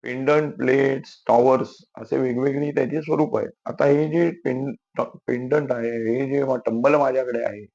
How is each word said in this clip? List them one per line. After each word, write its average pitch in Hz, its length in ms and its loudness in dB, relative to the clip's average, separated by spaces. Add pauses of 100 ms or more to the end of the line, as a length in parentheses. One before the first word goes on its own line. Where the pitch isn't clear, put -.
पेंडंट, 139 520 0
प्लेट्स, 135 720 0
टॉवर्स 123 560 4 (140)
असे 127 200 -4
वेगवेगळी 135 520 -2
त्याची 143 320 -2
स्वरूप 151 360 0
आहेत. - 120 -4 (160)
आता - 180 -2
हे 147 240 4
जे 170 220 2 (140)
पें-, 131 600 -4 (220)
पेंडंट 131 460 0
आहे, 117 180 -2
हे 120 460 -2
जे 139 80 0
मा-, 131 220 -2
टंबल 120 280 0
माझ्याकडे 131 440 0
आहे 104 360 -6